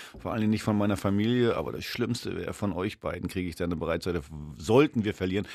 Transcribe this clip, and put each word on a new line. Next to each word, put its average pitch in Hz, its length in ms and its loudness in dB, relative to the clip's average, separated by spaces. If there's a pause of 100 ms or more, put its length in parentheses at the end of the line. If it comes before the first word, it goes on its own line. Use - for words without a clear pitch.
(200)
Vor 87 100 -6
allen 110 120 0
Dingen 107 100 4
nicht 104 100 2
von 104 160 2
meiner 104 180 2
Familie. 110 600 2
Aber 64 160 -2
das - 120 -8
Schlimmste 110 520 -4
wäre, 87 160 -4
von 101 200 -2
euch 92 280 -2
beiden 87 280 -4
kriege 90 200 -2
ich 80 80 -6
da 90 80 -4
eine 85 100 0
Breitseite, 82 480 0 (360)
sollten 113 440 6
wir 101 100 0
verlieren. 95 420 -2